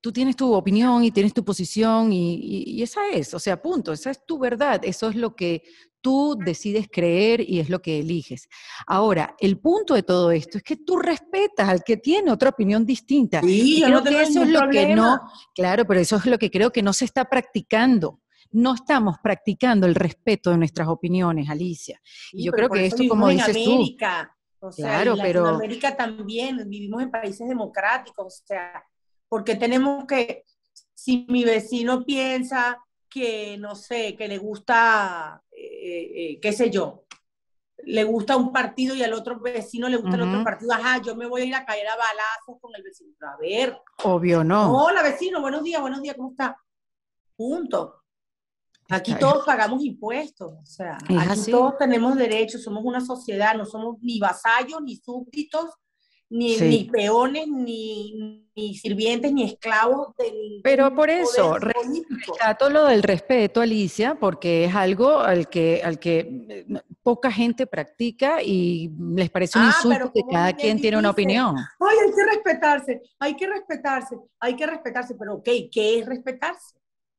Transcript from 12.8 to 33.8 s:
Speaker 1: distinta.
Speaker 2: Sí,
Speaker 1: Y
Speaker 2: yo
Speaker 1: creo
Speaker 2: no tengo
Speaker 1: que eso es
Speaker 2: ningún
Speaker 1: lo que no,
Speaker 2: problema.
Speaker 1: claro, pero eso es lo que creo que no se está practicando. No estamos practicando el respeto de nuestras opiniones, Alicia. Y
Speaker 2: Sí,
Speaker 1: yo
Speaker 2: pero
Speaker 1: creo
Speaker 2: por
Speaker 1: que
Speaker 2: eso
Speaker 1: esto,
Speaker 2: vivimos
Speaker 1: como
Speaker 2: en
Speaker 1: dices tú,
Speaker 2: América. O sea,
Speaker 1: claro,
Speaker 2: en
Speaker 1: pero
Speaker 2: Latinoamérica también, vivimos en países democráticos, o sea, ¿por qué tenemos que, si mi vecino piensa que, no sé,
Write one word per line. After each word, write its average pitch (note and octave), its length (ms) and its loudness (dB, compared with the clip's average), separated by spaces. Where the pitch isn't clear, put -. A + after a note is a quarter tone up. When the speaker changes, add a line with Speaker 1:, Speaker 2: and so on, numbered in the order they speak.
Speaker 1:
distinta. B3+ 540 2
Speaker 2:
Sí, G#3+ 360 6
Speaker 1:
Y D#4+ 40 6
Speaker 2:
yo D#4 40 6
Speaker 1:
creo C4 140 6
Speaker 2:
no B3 40 2
tengo C#4+ 140 2
Speaker 1:
que D4+ 60 4
eso D#4 180 4
es D#4+ 60 4
Speaker 2:
ningún D#4 60 6
Speaker 1:
lo D#4 60 6
que G3+ 240 4
no, A3 80 6
Speaker 2:
problema. B3+ 280 2
Speaker 1:
claro, F#3 320 2
pero F#3 140 4
eso F3 160 2
es G3 100 0
lo A#3+ 140 4
que G#3+ 100 0
creo G#3+ 220 2
que A#3 100 0
no G3 120 2
se B3+ 120 0
está B3+ 200 -2
practicando. A#3 960 0
No A#3+ 220 2
estamos A#3 480 0
practicando G#3 640 2
el F3 80 6
respeto F3+ 560 0
de F3 80 4
nuestras E3 300 0
opiniones, E3 640 -2
Alicia. E3+ 500 -8
Y F#3+ 60 -12
Speaker 2:
Sí, - 60 -6
Speaker 1:
yo F3 60 -2
Speaker 2:
pero A3 100 0
Speaker 1:
creo A#3+ 80 2
Speaker 2:
por G3 100 0
Speaker 1:
que F#3 80 4
Speaker 2:
eso F#3+ 80 -2
Speaker 1:
esto, - 80 -2
Speaker 2:
vivimos A3+ 160 4
Speaker 1:
como G3+ 100 6
Speaker 2:
en F3+ 80 6
Speaker 1:
dices - 260 2
tú, G#3+ 120 4
Speaker 2:
América. F#3 640 -2
O F#3+ 120 -16
sea, D3+ 140 -10
Speaker 1:
claro, E3+ 280 0
Speaker 2:
en G3+ 80 -2
Speaker 1:
pero F3+ 220 2
Speaker 2:
Latinoamérica A3+ 520 -2
también, A3+ 720 -6
vivimos G#3 360 -8
en B3+ 80 -8
países A3+ 360 -8
democráticos, G#3 960 -6
o - 40 -20
sea, F3 360 -10
¿por G#3+ 140 -6
qué A3 120 -2
tenemos C4 500 0
que, B3+ 400 -4
si B3 340 -2
mi B3 160 0
vecino A#3+ 580 -2
piensa B3+ 760 -4
que, A3 480 -8
no G#3 180 -14
sé, G#3+ 400 -8